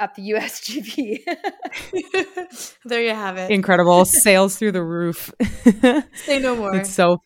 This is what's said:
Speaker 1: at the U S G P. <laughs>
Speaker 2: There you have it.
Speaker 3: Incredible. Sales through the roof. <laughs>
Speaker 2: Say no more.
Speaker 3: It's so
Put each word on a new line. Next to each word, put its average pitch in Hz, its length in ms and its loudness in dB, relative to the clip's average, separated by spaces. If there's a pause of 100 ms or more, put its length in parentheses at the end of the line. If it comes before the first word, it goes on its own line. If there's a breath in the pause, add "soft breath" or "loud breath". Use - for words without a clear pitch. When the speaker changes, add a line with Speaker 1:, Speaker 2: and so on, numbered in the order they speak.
Speaker 1:
at 202 160 -6
the 196 60 -14
U 214 140 -2
S - 240 -6
G 226 220 -10
P. 214 420 -8
<laughs> - 1600 -8
Speaker 2:
There 233 180 -4
you 226 120 -2
have 196 220 -8
it. 185 160 -4
Speaker 3:
Incredible. 180 520 6
Sales 196 520 4
through 214 160 0
the 180 100 -2
roof. 170 560 -6
<laughs> 247 760 2
Speaker 2:
Say 277 260 -2
no 254 160 -2
more. 196 180 -4
Speaker 3:
It's 196 160 -2
so 175 360 2